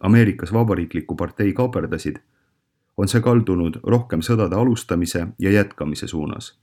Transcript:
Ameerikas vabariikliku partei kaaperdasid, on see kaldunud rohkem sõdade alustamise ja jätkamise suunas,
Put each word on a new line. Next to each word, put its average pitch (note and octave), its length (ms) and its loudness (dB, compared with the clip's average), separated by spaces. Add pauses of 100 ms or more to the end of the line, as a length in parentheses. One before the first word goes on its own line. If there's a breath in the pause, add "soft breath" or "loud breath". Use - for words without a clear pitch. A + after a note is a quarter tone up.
Ameerikas G#2 520 4
vabariikliku F2+ 640 -2
partei F2+ 380 -2
kaaperdasid, E2 640 -4 (800)
on G2+ 120 0
see A#2 120 2
kaldunud F#2+ 640 2
rohkem A2+ 440 0
sõdade G#2 320 0
alustamise F2 680 -2 (120)
ja F#2+ 120 0
jätkamise G2 600 0
suunas, D2 520 -8